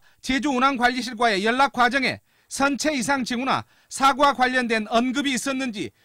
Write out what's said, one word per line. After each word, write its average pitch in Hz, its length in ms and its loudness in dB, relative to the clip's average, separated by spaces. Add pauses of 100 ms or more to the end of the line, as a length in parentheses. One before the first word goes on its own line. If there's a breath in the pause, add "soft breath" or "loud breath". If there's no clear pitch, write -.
(220 soft breath)
제주 262 280 0
운항 269 280 2
관리실과의 233 680 0
연락 254 300 2
과정에 240 480 0 (260)
선체 285 460 -2
이상 262 320 -2
징후나 240 400 -4 (240 soft breath)
사고와 277 440 2
관련된 247 560 0
언급이 254 440 0
있었는지 247 580 -4 (140)